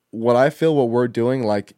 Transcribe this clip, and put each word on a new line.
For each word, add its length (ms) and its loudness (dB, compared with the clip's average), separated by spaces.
what 240 0
I 140 4
feel, 260 0
what 140 2
we're 180 0
doing, 360 -2
like, 340 -4